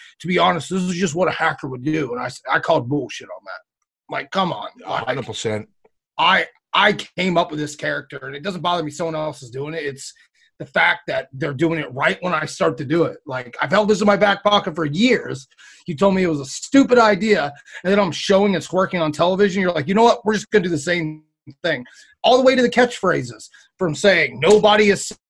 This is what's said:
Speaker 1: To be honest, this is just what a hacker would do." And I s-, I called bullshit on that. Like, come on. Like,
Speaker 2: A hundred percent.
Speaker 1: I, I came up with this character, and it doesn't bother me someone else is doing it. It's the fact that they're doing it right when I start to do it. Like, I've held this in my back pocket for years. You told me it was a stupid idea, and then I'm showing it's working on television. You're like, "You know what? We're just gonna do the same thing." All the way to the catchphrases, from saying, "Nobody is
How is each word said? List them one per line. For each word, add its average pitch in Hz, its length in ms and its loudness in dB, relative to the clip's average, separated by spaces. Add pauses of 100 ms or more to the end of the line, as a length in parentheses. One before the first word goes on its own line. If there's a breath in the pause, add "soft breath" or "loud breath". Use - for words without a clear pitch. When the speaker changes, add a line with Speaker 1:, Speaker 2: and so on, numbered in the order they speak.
(200 loud breath)
Speaker 1:
To 160 80 -10
be 180 100 0
honest, 170 320 0
this 185 120 -2
is 180 140 -4
just 170 200 -2
what 175 140 0
a - 20 0
hacker 156 380 -4
would 127 140 -10
do." 156 300 -2
And 123 80 -8
I 127 40 -6
s-, - 160 -12 (100)
I 156 80 0
called 147 300 0
bullshit 123 400 -6
on 92 160 -16
that. - 680 -18
Like, 139 180 -8
come 185 200 0
on. 104 180 -8 (160)
Like, 92 180 -6
Speaker 2:
A - 20 -10
hundred 131 200 -4
percent. 107 440 -6 (480)
Speaker 1:
I, 175 300 2 (260)
I 202 200 4
came 175 440 -4
up 170 140 0
with 147 80 -8
this 147 160 -8
character, 147 480 -8
and 135 120 -12
it 147 80 -14
doesn't 180 180 -8
bother 175 220 -2
me 147 80 -8
someone 165 240 -6
else 156 280 -8
is 117 60 -20
doing 139 240 -10
it. 160 100 -8
It's 135 300 -10 (460 soft breath)
the 151 60 -12
fact 170 420 0
that 131 240 -6
they're 147 220 -6
doing 160 260 0
it 139 140 -8
right 156 280 -2
when 180 120 -4
I 156 120 -2
start 165 320 -2
to 147 80 -8
do 156 200 2
it. - 200 -6
Like, 127 360 -10
I've 143 100 -2
held 202 160 4
this 196 140 2
in 208 60 4
my 202 100 4
back 202 260 2
pocket 202 320 0
for 160 100 -2
years. 151 600 0 (400 soft breath)
You 170 80 -6
told 196 200 2
me 185 80 2
it 175 40 2
was 147 140 -2
a 127 40 -10
stupid 247 520 4
idea, 202 560 4 (300 loud breath)
and 185 80 0
then 202 80 4
I'm 185 120 0
showing 196 440 2
it's 165 180 -6
working 185 280 0
on 156 120 0
television. 185 480 2
You're 180 100 2
like, 147 160 -4
"You 196 60 0
know 220 100 6
what? 233 220 4
We're 214 80 0
just - 180 -6
gonna 202 140 4
do 180 40 -4
the 160 80 -2
same 156 460 -4 (400)
thing." 139 220 -4 (400 soft breath)
All 247 120 6
the 262 60 2
way 262 120 4
to 254 60 2
the 240 80 2
catchphrases, 160 800 0 (320 soft breath)
from 160 160 -2
saying, 151 460 2
"Nobody 208 480 6
is - 220 -2 (180)